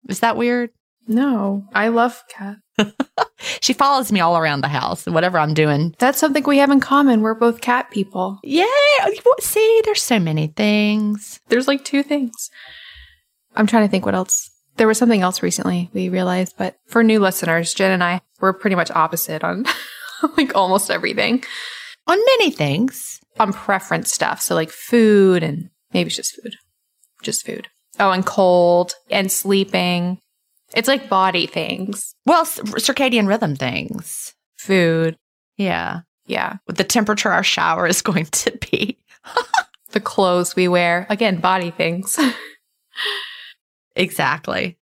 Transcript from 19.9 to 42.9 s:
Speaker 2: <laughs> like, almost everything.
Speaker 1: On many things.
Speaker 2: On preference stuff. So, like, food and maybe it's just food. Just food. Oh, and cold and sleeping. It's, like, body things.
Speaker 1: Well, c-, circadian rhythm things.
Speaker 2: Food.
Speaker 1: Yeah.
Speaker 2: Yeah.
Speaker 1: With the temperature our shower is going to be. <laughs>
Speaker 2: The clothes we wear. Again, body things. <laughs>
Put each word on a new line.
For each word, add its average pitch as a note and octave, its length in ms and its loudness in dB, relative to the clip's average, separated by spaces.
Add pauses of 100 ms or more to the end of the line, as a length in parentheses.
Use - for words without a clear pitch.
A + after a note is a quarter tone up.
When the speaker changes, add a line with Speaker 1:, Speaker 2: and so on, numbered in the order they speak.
Speaker 2:
<laughs> - 400 -4
like, C#4+ 180 0
almost F#3+ 360 2
everything. F#3+ 520 -2 (640)
Speaker 1:
On E4+ 100 2
many A4+ 340 4
things. D#3 680 -4 (200)
Speaker 2:
On G3 140 0
preference F#3 600 -4
stuff. - 280 -2
So, - 140 -2
like, D#3+ 160 -2
food G3+ 720 4
and D#3+ 260 -6 (240)
maybe F3 140 0
it's - 80 -6
just - 260 -8
food. - 140 -14 (680)
Just - 240 -8
food. - 220 -12 (320)
Oh, G3 120 2
and F#3 140 0
cold F3+ 680 2 (140)
and G3 220 -2
sleeping. F#3 880 0 (560)
It's, A3 120 0
like, C4+ 200 0
body F#3+ 380 0
things. - 680 -8 (100)
Speaker 1:
Well, D#4+ 180 4
c-, - 200 -8
circadian A#3 640 0
rhythm F#3+ 280 0
things. - 800 -8 (240)
Speaker 2:
Food. E3 580 0 (400)
Speaker 1:
Yeah. E3+ 460 -4 (240)
Speaker 2:
Yeah. - 400 -4
Speaker 1:
With F3 120 -8
the F#3+ 60 0
temperature G#3 480 0
our F3 120 2
shower E3+ 420 0
is F3 160 0
going E3 240 -2
to - 320 -4 (140)
be. - 260 -4 (260)
<laughs> - 140 -8 (540)
Speaker 2:
The - 80 -2
clothes F3+ 560 0
we F#3 120 2
wear. F3 420 2
Again, G#3 280 0
body F#3 320 0
things. E3+ 560 -4
<laughs> B3+ 40 2 (1700)